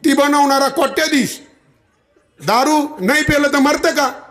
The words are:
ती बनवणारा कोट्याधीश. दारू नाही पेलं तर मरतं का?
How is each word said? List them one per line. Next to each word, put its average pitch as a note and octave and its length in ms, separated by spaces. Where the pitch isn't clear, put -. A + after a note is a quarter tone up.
ती C#4 80
बनवणारा C#4 560
कोट्याधीश. D4 720
दारू C#4+ 400
नाही C4+ 220
पेलं D4 260
तर C#4+ 100
मरतं D4 320
का? C4+ 180